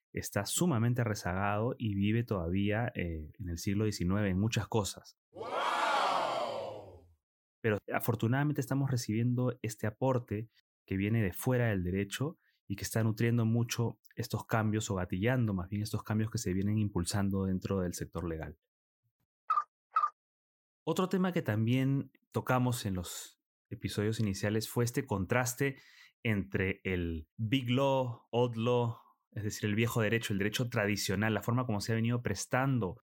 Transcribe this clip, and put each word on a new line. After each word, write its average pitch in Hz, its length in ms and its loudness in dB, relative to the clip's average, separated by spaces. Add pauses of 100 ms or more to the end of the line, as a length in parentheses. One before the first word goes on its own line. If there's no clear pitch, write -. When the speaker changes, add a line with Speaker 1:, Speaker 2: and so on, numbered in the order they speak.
(140)
Speaker 1:
está - 320 -4
sumamente 120 580 2
rezagado 104 720 -2
y 110 160 -2
vive 104 300 2
todavía, 101 720 0
eh, 82 420 -6
en 90 120 -8
el 85 80 -4
siglo 101 260 0
diecinueve 101 460 0
en 92 100 0
muchas 110 260 0
cosas. - 520 -4 (160)
Speaker 2:
¡Wow! - 1700 -2 (540)
Speaker 1:
Pero 107 200 2 (140)
afortunadamente 135 680 0
estamos 135 280 0
recibiendo 123 720 0
este 110 260 -4
aporte 117 600 0 (380)
que 95 100 -2
viene 104 260 2
de 95 120 2
fuera 123 340 0
del 98 160 0
derecho 98 540 -2 (280)
y 95 120 -6
que 104 80 -6
está 113 180 0
nutriendo 117 420 2
mucho 113 540 0 (160)
estos - 300 -6
cambios 107 440 0
o 101 60 0
gatillando 104 580 0
más 90 140 -2
bien 101 140 -2
estos 107 200 -4
cambios 110 300 -2
que - 60 -2
se 98 160 -2
vienen 101 240 0
impulsando 98 640 0
dentro 95 380 0
del 87 120 -2
sector - 320 -6
legal. 78 300 -6 (2250)
Otro 180 240 0
tema 185 240 2
que 175 80 2
también 127 680 2 (220)
tocamos 123 540 2
en 98 80 0
los - 440 -8 (320)
episodios 107 520 -2
iniciales 104 480 0
fue 120 160 0
este 127 200 -2
contraste 123 720 0 (480)
entre 98 640 0
el 85 500 -2
big 120 340 0
law, 131 600 2
old 120 260 2
law, 117 440 2 (320)
es 104 120 -6
decir, 107 240 -2
el 104 80 2
viejo 117 240 2
derecho, 113 320 2
el 98 80 0
derecho 107 300 0
tradicional, 104 640 0
la 101 100 0
forma 123 220 0
como 104 160 -2
se - 100 -2
ha 113 40 2
venido 117 260 0
prestando 123 880 0